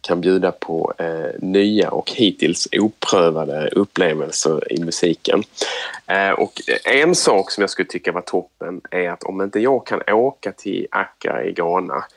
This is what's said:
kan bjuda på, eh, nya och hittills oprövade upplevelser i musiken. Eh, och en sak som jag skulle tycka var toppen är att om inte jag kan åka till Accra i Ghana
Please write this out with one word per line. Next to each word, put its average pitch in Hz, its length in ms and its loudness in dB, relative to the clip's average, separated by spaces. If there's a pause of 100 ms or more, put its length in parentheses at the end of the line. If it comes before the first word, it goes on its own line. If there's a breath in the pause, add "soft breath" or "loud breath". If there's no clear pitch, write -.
kan 87 200 -2
bjuda 92 320 4
på, - 460 -4
eh, 82 440 -4
nya 98 480 2
och - 200 -4
hittills - 600 0
oprövade 80 960 2
upplevelser 80 1040 0
i 80 120 -2
musiken. 85 580 0 (640 loud breath)
Eh, 98 240 2
och - 220 0 (320)
en 147 300 4
sak 107 360 2
som - 100 -4
jag 98 100 2
skulle - 180 -2
tycka 90 240 -4
var 87 80 -2
toppen 87 600 -6 (100)
är 90 200 -2
att 82 140 -10
om 95 180 -6
inte 104 180 -2
jag 123 260 2
kan - 220 -2
åka 110 440 0
till - 380 -4
Accra - 540 -2
i 92 80 -2
Ghana 87 520 -2 (120)